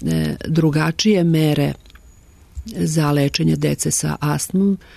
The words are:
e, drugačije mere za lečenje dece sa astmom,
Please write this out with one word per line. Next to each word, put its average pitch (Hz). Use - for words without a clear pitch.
e, 156
drugačije 160
mere 151
za 156
lečenje 147
dece 147
sa 151
astmom, 185